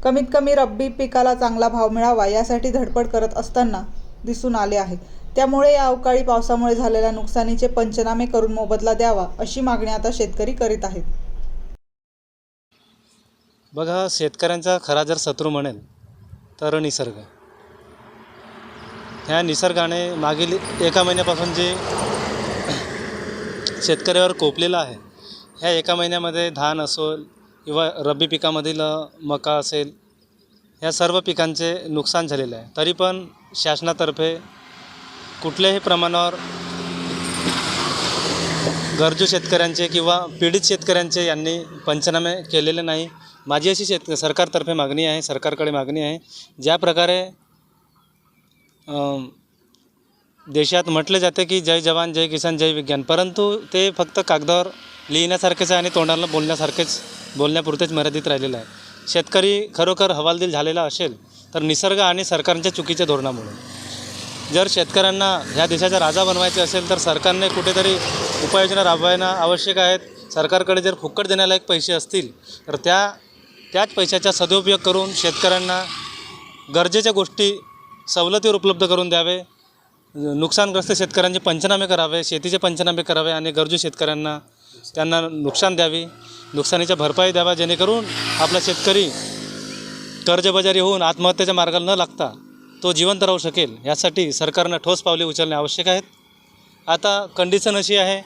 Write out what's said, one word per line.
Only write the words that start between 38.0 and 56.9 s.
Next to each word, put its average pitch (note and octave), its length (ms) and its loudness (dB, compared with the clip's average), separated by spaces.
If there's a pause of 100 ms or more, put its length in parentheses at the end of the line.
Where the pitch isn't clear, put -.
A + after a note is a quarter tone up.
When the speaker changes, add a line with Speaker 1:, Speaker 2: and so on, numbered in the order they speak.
Speaker 2:
गरजू D#3+ 280 2
शेतकऱ्यांचे E3+ 640 0
किंवा E3+ 380 2 (140)
पीडित F3 240 2
शेतकऱ्यांचे F3 600 0
यांनी D#3+ 320 -2 (280)
पंचनामे E3+ 560 -2
केलेले D#3+ 400 0
नाही. E3 260 -4 (380)
माझी D3+ 240 2
अशी F#3+ 160 -2
शेत-, F3 280 -4
सरकारतर्फे D#3+ 580 0
मागणी D3 320 0
आहे, D#3 180 -2
सरकारकडे D3+ 480 -2
मागणी C#3+ 300 -2
आहे, D3+ 180 -4 (440)
ज्या D#3 140 4
प्रकारे, F3 460 2 (1700)
अ, C#3+ 280 -4 (1400)
देशात D#3 360 2
म्हटले D#3+ 320 2
जाते F3+ 240 2
की F#3 160 0
"जय E3 200 2
जवान, E3 320 0
जय D#3+ 140 0
किसान, D#3+ 300 -2
जय D#3+ 160 2
विज्ञान", C#3+ 300 -2
परंतु F#3 560 0 (140)
ते F#3+ 180 2
फक्त E3+ 380 -2
कागदावर F3 380 2 (440)
लिहिण्यासारखेच F3 600 2
आहे F3+ 60 4
आणि F3 160 0
तोंडाला E3 320 2
बोलण्यासारखेच, D#3 760 -2 (360)